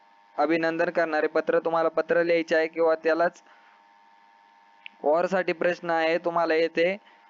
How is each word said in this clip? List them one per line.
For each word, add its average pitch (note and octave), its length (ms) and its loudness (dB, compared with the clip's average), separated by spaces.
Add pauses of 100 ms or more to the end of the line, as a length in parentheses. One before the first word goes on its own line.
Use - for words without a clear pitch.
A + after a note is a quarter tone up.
(380)
अभिनंदन E3 520 0
करणारे D#3+ 360 0
पत्र, E3 320 0
तुम्हाला E3 300 0
पत्र D#3+ 340 0
लिहायचे E3+ 340 0
आहे D#3+ 100 2
किंवा E3 280 0
त्यालाच E3 480 0 (1600)
वॉरसाठी F3 500 0
प्रश्न E3+ 380 -2
आहे, E3 280 0
तुम्हाला E3+ 360 0
येथे E3 420 0 (340)